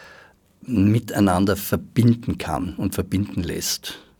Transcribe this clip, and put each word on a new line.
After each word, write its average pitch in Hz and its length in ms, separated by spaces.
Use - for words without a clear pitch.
miteinander 101 920
verbinden - 800
kann 87 380
und 95 180
verbinden 98 480
lässt, - 560